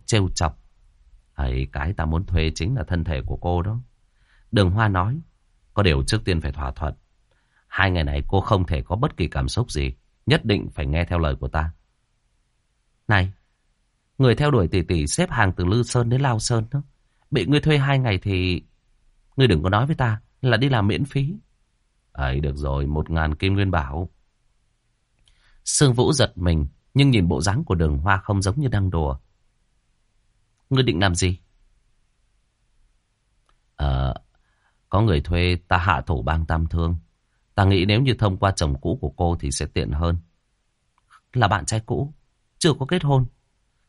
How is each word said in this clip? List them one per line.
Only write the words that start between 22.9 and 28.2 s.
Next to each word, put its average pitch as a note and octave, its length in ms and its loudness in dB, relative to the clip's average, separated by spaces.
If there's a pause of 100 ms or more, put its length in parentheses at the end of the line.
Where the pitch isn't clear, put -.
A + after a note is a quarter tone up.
ngàn D#2+ 260 0
kim F#2+ 180 0
nguyên G2 180 2
bảo. D#2+ 380 -4 (1600)
Sương C#3 280 2
Vũ A#2+ 200 2
giật A2+ 240 0
mình, E2 300 0 (260)
nhưng C#3 160 4
nhìn G#2 180 4
bộ D2 140 0
dáng G2+ 220 -2
của G2+ 120 0
Đường D#2 220 0
Hoa F#2+ 200 2
không G2 240 -2